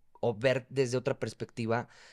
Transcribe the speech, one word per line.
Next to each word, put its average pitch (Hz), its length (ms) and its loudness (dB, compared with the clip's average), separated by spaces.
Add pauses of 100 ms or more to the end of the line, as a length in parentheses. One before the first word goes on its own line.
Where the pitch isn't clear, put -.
(200)
o 117 180 0
ver 127 320 2
desde 127 280 0
otra 120 220 -2
perspectiva 113 680 -4 (260)